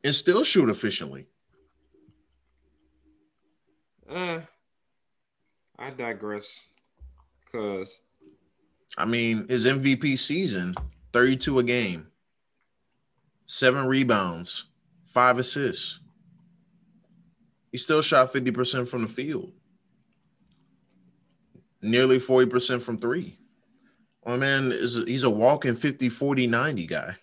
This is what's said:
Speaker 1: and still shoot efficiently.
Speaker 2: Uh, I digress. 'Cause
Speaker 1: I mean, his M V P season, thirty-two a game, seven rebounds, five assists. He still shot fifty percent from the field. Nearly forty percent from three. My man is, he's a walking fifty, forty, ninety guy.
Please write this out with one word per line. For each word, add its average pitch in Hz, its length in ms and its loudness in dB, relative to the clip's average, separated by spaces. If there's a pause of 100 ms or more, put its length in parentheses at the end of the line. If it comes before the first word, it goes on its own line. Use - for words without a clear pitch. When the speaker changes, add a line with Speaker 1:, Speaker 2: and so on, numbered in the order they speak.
Speaker 1:
and 143 100 2
still 185 300 2
shoot 165 260 4
efficiently. 78 580 -6 (2750)
Speaker 2:
Uh, 170 320 -6 (1400)
I 131 120 -14
digress. 107 760 -10 (840)
'Cause 98 500 -8 (960)
Speaker 1:
I - 80 -2
mean, 113 420 0
his 120 180 0
M 135 140 4
V 135 160 2
P 135 200 0
season, 123 580 -2 (400)
thirty-two 131 460 4
a 123 40 2
game, 110 440 -2 (1400)
seven 131 420 2
rebounds, 104 800 0 (420)
five 123 300 4
assists. 127 640 -4 (1700)
He 127 60 -8
still 156 240 2
shot 131 320 4
fifty 127 180 0
percent 123 380 -2
from 120 140 -4
the 110 40 -4
field. 151 460 -8 (2250)
Nearly 127 380 4
forty 127 300 4
percent 123 320 -2
from 117 180 -8
three. 123 400 -6 (840)
My 120 120 -4
man 135 340 0
is, 120 240 -2
he's 123 300 -2
a 127 40 6
walking 120 460 4
fifty, 135 320 -2
forty, 131 400 0
ninety 117 380 0
guy. 82 380 -8